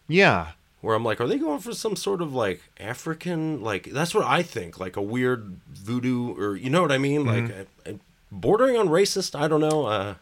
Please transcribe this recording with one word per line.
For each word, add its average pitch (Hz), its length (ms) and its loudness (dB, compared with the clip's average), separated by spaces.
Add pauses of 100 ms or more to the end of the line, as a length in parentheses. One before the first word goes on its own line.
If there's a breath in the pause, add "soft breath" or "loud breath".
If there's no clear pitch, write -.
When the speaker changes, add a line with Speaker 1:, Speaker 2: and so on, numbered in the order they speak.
Speaker 1:
Yeah. 131 460 4 (280)
Speaker 2:
Where 110 140 0
I'm 110 100 2
like, 110 160 0
"Are 120 60 0
they 226 120 0
going 294 200 -2
for 233 140 -10
some 202 240 -4
sort 190 260 -2
of, 147 100 -6
like, 104 300 0 (160)
African," 156 840 -4
like, 104 300 -4
that's 165 220 -2
what 202 100 2
I 143 180 4
think, 92 360 -8
like, 95 180 -6
a 101 60 -2
weird 113 540 0 (120)
voodoo, 120 680 -4
or, 101 200 -2
you 127 140 -4
know 170 120 4
what 151 100 2
I 131 60 2
mean? 139 260 2
Speaker 1:
Mm-hmm. 117 220 0
Speaker 2:
Like, 98 200 -10 (200)
uh, - 40 -8
uh, - 20 -6 (380)
bordering 226 460 4
on 208 120 4
racist, 185 500 2
I 151 100 2
don't 151 120 2
know. 156 260 2
Uh, 101 360 -2